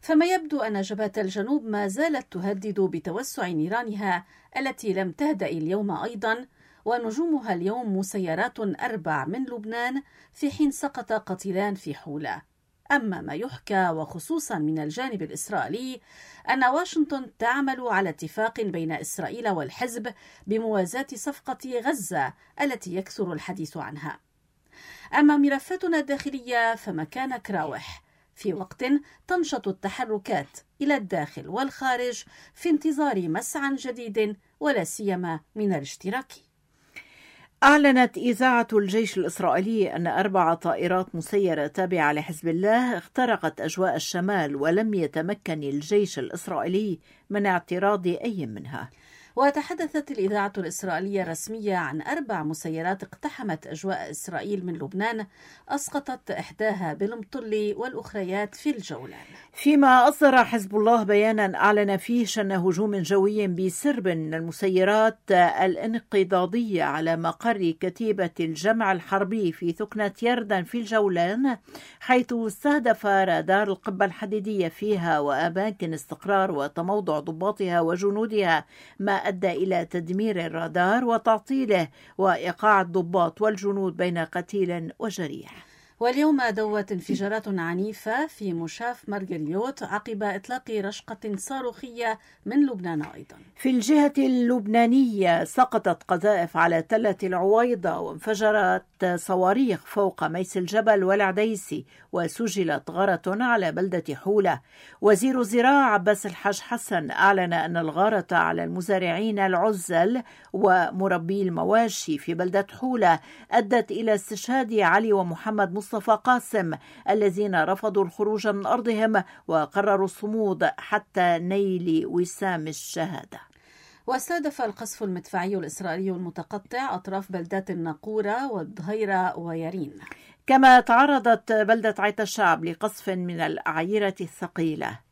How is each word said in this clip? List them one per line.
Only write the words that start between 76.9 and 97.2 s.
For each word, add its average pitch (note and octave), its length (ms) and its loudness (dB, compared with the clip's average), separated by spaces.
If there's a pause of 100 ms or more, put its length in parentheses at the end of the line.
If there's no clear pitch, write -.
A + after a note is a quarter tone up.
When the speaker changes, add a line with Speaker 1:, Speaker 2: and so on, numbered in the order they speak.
Speaker 2:
ضباطها F3 600 -2
وجنودها، G3 840 0 (340)
ما G3 240 0
أدى F#3 280 0
إلى E3+ 340 0
تدمير F3+ 600 -2
الرادار E3+ 600 0
وتعطيله A3+ 800 2 (300)
وإيقاع F#3 640 2
الضباط F3 600 0
والجنود G3 560 -2
بين F3+ 200 0
قتيل F3 800 -4
وجريح. - 640 -8 (340)
Speaker 1:
واليوم C4+ 500 4
دوت G#3 420 -2
انفجارات G3 560 -2
عنيفة G3+ 800 -4
في G3 260 -6
مشاف G3 560 -8
مارغريوت F#3+ 760 -4
عقب G#3 400 -6
إطلاق G#3+ 480 -6
رشقة G#3 640 -6
صاروخية A#3+ 840 -6 (260)
من C#4 200 4
لبنان F3+ 360 -4
أيضًا. - 360 -14 (180)
Speaker 2:
في - 140 -2
الجهة C#4+ 480 4
اللبنانية A#3 1300 4
سقطت A3+ 600 2
قذائف F3+ 540 2
على E3 240 4
تلة G#3+ 420 0